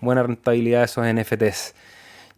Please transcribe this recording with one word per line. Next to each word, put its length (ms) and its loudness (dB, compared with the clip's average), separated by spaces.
buena 220 2
rentabilidad 580 0
a 20 4
esos 220 -2
N 120 0
F 200 -4
Ts. 360 -2